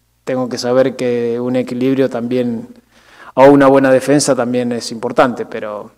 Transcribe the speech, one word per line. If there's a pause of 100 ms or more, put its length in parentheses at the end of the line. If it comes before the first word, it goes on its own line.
(240)
tengo
que
saber
que
un
equilibrio
también, (680)
o
una
buena
defensa
también
es
importante,
pero